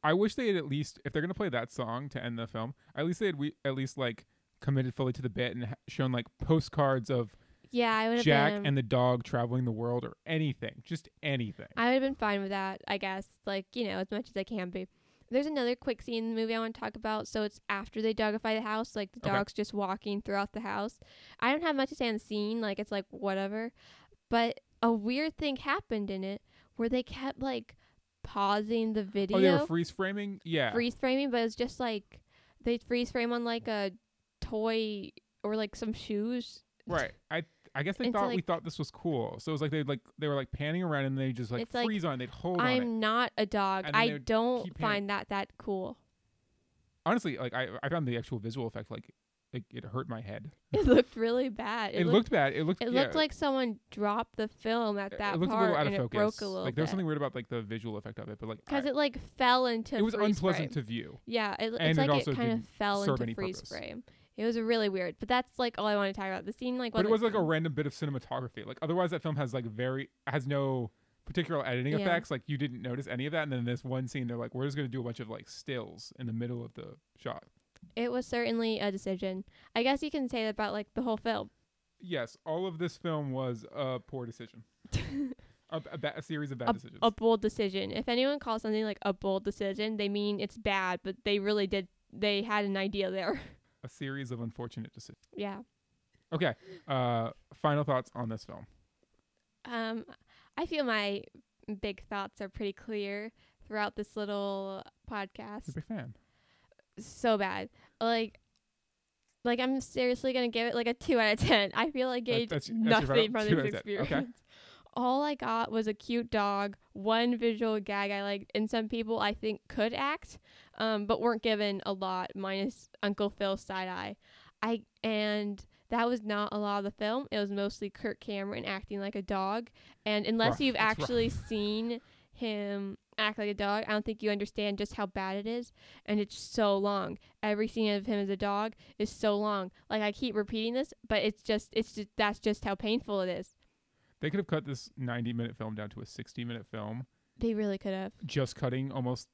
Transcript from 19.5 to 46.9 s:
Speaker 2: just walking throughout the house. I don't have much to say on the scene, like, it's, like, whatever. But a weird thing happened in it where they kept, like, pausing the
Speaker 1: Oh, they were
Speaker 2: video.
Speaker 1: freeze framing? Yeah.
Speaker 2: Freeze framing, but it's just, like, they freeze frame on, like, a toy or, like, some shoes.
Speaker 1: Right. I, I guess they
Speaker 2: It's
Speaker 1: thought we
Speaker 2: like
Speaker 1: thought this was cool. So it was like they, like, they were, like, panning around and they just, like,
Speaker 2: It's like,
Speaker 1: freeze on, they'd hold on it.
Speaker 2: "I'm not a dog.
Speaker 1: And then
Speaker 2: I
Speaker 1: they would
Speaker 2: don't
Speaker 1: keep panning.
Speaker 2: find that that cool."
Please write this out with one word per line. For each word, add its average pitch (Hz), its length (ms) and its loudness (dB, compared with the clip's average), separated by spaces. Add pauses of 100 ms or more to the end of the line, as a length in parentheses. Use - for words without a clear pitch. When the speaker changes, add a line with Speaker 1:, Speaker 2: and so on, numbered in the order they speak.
Speaker 2:
just 208 200 -4
walking 202 480 -2
throughout 202 300 -2
the 214 80 -6
house. 208 400 -4 (400)
I 240 120 4
don't 311 120 2
have 320 140 2
much 269 120 2
to 302 60 -10
say 247 140 0
on 220 60 0
the 220 40 -2
scene, 214 420 -2
like, 202 160 -2
it's, 208 140 -6
like, 196 180 -2
whatever. 196 640 -2 (580)
But 233 300 2 (220)
a 233 100 6
weird 247 460 0
thing 285 180 0
happened 240 560 -2
in 190 140 -4
it 196 160 -6 (340)
where 226 140 0
they 254 140 2
kept, - 380 -6
like, 254 340 -4 (460)
pausing 214 720 0
the 214 80 0
Speaker 1:
Oh, - 100 -2
they 196 140 2
were - 20 -6
Speaker 2:
video. 185 380 8
Speaker 1:
freeze 165 240 0
framing? 202 560 -4
Yeah. 160 260 2
Speaker 2:
Freeze 233 240 0
framing, 269 360 0
but 233 100 2
it's 226 140 0
just, - 240 -4
like, 226 420 -4 (420)
they 240 140 2
freeze 240 340 0
frame 240 220 0
on, 240 100 0
like, 233 240 -2
a 202 240 0 (500)
toy 220 680 0 (340)
or, 208 120 0
like, 214 200 -2
some 220 180 -2
shoes. 226 720 -2 (220)
Speaker 1:
Right. 156 260 0 (200)
I, 165 120 -2 (320)
I 139 80 -2
guess 190 140 -2
they 247 80 -2
Speaker 2:
It's 240 80 2
Speaker 1:
thought 202 160 2
we 240 60 0
Speaker 2:
like 185 100 0
Speaker 1:
thought 165 180 0
this 165 140 -6
was 147 140 -4
cool. 123 480 -2
So - 120 -6
it - 20 0
was 143 80 -2
like 156 100 0
they, 156 120 0
like, 139 160 -2 (200)
they 151 80 -2
were, 143 80 2
like, 135 160 -2
panning 160 320 -2
around 147 220 2
and 135 120 0
they 131 160 0
just, 113 180 -4
like, 123 120 0
Speaker 2:
It's - 100 -10
like, 240 120 2
Speaker 1:
freeze 208 200 0
on, 139 140 0
they'd - 100 -4
hold 175 320 -2
on 247 60 4
it. - 80 4
Speaker 2:
"I'm 240 240 0
not 220 380 2
a 220 100 4
dog. 190 400 0
Speaker 1:
And 147 80 0
then 220 60 8
Speaker 2:
I 226 60 6
Speaker 1:
they 147 60 0
would 139 120 -6
Speaker 2:
don't 233 380 2
Speaker 1:
keep 180 120 -8
panning. 220 180 2
Speaker 2:
find 202 160 0
that 196 200 -4
that 196 280 -2
cool." 190 400 -4 (1080)